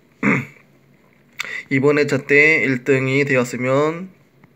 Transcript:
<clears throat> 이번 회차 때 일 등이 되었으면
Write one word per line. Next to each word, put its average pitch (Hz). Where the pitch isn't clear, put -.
<clears throat> -
이번 143
회차 139
때 147
일 131
등이 135
되었으면 135